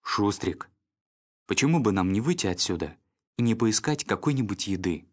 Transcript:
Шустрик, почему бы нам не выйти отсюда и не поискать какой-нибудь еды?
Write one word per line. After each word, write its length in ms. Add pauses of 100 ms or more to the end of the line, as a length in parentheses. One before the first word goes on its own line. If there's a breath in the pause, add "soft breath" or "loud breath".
Шустрик, 640 (760)
почему 340
бы 120
нам 200
не 80
выйти 260
отсюда 500 (400)
и 60
не 120
поискать 500
какой-нибудь 600
еды? 460